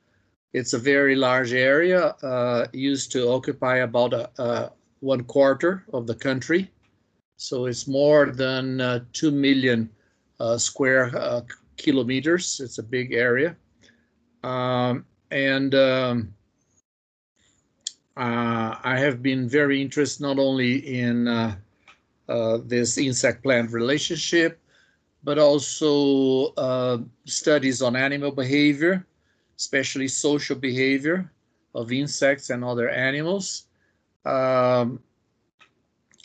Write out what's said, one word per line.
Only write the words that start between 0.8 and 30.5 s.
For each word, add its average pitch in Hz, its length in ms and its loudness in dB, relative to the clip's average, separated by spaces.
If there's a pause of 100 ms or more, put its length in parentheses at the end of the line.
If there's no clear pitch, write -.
large 127 360 0
area, 151 720 2
uh, 123 500 -2
used 135 400 -4
to 123 160 0
occupy 127 520 0
about 123 340 0
a, 117 160 -4 (120)
a 120 300 -4 (280)
one 135 220 -2
quarter 139 680 2
of 120 160 -6
the 113 80 -2
country. 139 520 -2 (680)
So 127 300 -6
it's 120 200 -6
more 143 460 4
than, 131 480 -2
uh, 123 320 -2
two 160 180 0
million, 131 580 2 (520)
uh, 117 180 0
square, 131 580 0
uh, 120 260 -4 (340)
kilometers. 135 840 0
It's 127 200 -12
a 113 40 -8
big 127 300 -6
area. 123 420 2 (880)
Um, 127 640 -2 (260)
and, 135 460 0
um, 127 580 2 (1800)
uh, 117 640 -2
I 127 160 0
have 131 240 0
been 131 260 -2
very 139 320 2
interested 135 400 -2
not 139 200 -2
only 131 380 2
in, 120 500 -2
uh, 113 260 0 (760)
uh, 113 360 0
this 120 340 -2
insect-plant 123 720 0
relationship, 151 880 0 (640)
but 147 160 0
also, 143 1160 2
uh, 127 440 -2 (260)
studies 135 580 0
on 123 120 0
animal 139 380 -2
behavior, 147 760 2 (500)
especially 135 520 -4
social 143 480 -2